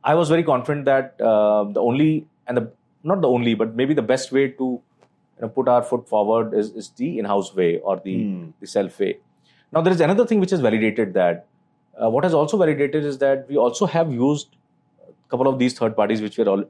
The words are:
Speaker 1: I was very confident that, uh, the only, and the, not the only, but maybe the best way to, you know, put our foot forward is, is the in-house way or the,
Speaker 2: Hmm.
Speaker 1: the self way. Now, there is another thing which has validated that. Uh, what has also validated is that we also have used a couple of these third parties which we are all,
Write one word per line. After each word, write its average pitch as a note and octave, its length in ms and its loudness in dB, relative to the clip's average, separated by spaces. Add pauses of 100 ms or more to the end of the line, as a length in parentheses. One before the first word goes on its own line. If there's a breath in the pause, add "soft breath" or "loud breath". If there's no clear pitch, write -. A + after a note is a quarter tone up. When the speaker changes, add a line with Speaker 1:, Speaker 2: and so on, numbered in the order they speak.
Speaker 1:
I C#3+ 120 2
was E3 120 2
very E3+ 140 2
confident D3 440 -2
that, C3+ 340 0
uh, G#2+ 440 4
the G2+ 160 -4
only, D3 460 0 (220)
and B2 80 -4
the, A2+ 160 -4 (320)
not F3+ 160 -2
the D#3 80 2
only, A#2+ 260 2
but A2+ 220 -2
maybe C3+ 180 0
the C#3 80 0
best B2+ 300 -2
way C3+ 160 2
to, C3 160 -6
you - 760 -12
know, A#2 80 -8
put B2+ 200 -2
our B2 120 4
foot A#2+ 280 -6
forward A2 460 0
is, G#2+ 160 0
is A2 260 -16
the B2 240 -6
in-house G2 340 -4
way F2 240 0
or F#2+ 260 -4
the, F#2+ 100 -6 (100)
Speaker 2:
Hmm. F2+ 240 -8 (100)
Speaker 1:
the G2+ 80 -20
self G2 320 -4
way. F#2+ 200 -4 (520 soft breath)
Now, D#3+ 100 0
there F3 120 2
is E3+ 80 0
another G3 260 4
thing G#3+ 140 2
which F3+ 100 0
has F#3+ 80 0
validated A2 560 0
that. F2 320 0 (480)
Uh, A2+ 160 -2
what C3 140 0
has F3 100 2
also D#3 240 2
validated D3 460 0
is C#3 140 -6
that C3+ 300 0
we C#3 80 -4
also B2 300 0
have E3 260 -2
used C#3 440 -2 (500)
a - 240 -20
couple B2+ 160 0
of C3 140 0
these B2 180 0
third A2 160 0
parties G#2+ 260 0
which G#2+ 160 -8
we A2+ 80 0
are G2+ 40 4
all, G2 220 2